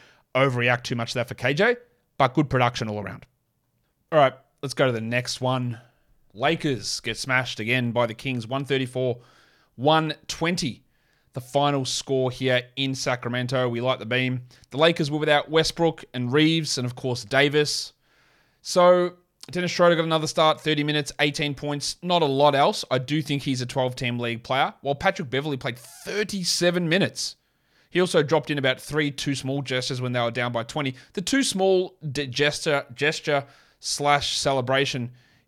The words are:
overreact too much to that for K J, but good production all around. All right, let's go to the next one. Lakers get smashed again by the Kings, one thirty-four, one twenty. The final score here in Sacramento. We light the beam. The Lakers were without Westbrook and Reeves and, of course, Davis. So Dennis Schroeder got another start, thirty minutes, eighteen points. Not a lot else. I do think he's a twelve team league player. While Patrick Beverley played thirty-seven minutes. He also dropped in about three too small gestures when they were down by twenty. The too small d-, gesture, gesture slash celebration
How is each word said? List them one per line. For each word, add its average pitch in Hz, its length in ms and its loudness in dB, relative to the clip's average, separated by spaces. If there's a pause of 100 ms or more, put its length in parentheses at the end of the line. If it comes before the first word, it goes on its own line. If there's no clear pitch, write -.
(340)
overreact 123 500 2
too - 120 -6
much 117 160 -4
to 123 80 -2
that 120 80 -2
for - 80 -10
K 135 180 0
J, 214 220 2 (420)
but - 160 2
good 151 160 2
production 123 380 2
all 104 120 -6
around. 101 260 -12 (840)
All 160 80 6
right, 131 140 6 (280)
let's 135 120 -6
go 143 120 2
to 127 80 4
the 113 80 -2
next 120 400 -4
one. 123 380 -2 (540)
Lakers 135 680 -2
get 113 180 -6
smashed 127 440 -2
again 120 320 0
by 120 140 2
the 113 60 -8
Kings, 127 320 -6
one 135 200 -6
thirty-four, 127 540 -2 (560)
one 156 400 2 (120)
twenty. 165 560 -4 (480)
The - 80 -12
final 143 460 0
score 131 460 -2
here 127 320 0 (120)
in 135 200 -2
Sacramento. 123 720 -2
We 117 100 -4
light 127 200 0
the 110 60 -12
beam. 127 360 -2 (300)
The 127 60 -10
Lakers 160 320 4
were 151 100 -2
without 147 300 2
Westbrook 160 540 2 (100)
and 123 200 -4
Reeves 156 440 2
and, 127 80 -4
of 123 100 -6
course, 123 280 -6
Davis. 143 720 0 (680)
So 180 520 6 (360)
Dennis 180 220 -4
Schroeder 175 240 6
got 165 80 2
another 160 240 0
start, 156 320 2
thirty 151 240 0
minutes, 151 380 -2
eighteen 147 340 -2
points. 147 460 -6
Not 175 200 0
a 160 40 4
lot 143 280 4
else. 151 380 2
I 127 60 2
do 147 240 -2
think 139 220 -4
he's 131 180 -2
a 123 40 -6
twelve 127 300 -2
team 120 240 -4
league 117 240 -4
player. 147 380 0
While 139 140 -2
Patrick 185 340 -2
Beverley 139 260 -2
played 123 240 -8
thirty-seven 180 1120 -2
minutes. - 480 -2 (580)
He 175 60 4
also 175 200 2
dropped 147 300 0
in 147 60 -2
about 131 240 0
three 147 280 -2
too 139 260 -4
small 131 260 -4
gestures 127 400 -4
when 123 100 -4
they 123 80 0
were 117 100 0
down 120 220 -2
by 117 120 -4
twenty. 131 320 -4 (180)
The - 80 -4
too 269 220 0
small 190 520 2 (160)
d-, 143 160 -4
gesture, 143 640 0
gesture 143 520 -2 (340)
slash - 560 0
celebration 135 760 0 (360)